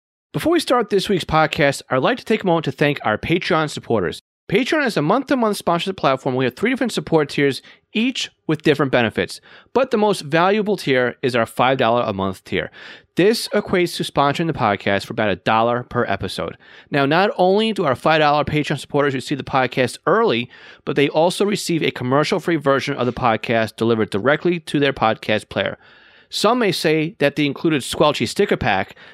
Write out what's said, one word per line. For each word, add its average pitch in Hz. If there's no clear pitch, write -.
Before 302
we 349
start 247
this 196
week's 185
podcast, 156
I'd 131
like 208
to -
take -
a -
moment 165
to 139
thank 143
our 107
Patreon 160
supporters. 95
Patreon 262
is 208
a 156
month-to-month 220
sponsorship 170
platform. 135
We 131
have 120
three -
different 254
support 156
tiers, 139
each 240
with 156
different 147
benefits. 110
But 262
the 233
most 208
valuable 190
tier 127
is 123
our 113
five 131
dollar 120
a 113
month 95
tier. -
This 214
equates 185
to 180
sponsoring 143
the 151
podcast 101
for -
about 110
a 90
dollar 113
per 120
episode. 92
Now, 139
not 180
only 208
do 196
our 131
five 160
dollar 147
Patreon 147
supporters 143
receive 135
the 123
podcast 127
early, 151
but 143
they 143
also 170
receive 170
a 151
commercial-free 151
version 139
of 120
the 123
podcast 113
delivered 113
directly 151
to -
their 139
podcast 110
player. -
Some 233
may 196
say 160
that 143
the 151
included 143
squelchy 147
sticker 202
pack 101